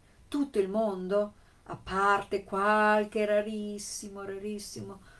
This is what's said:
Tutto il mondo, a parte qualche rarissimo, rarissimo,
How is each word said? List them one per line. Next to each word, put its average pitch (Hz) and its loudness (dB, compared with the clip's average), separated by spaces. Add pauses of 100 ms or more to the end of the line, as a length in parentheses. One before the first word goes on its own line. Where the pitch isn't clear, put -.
(280)
Tutto 277 -2
il 190 4
mondo, 202 0 (300)
a - -12
parte 202 2
qualche 214 2
rarissimo, 208 -2
rarissimo, 196 -8 (200)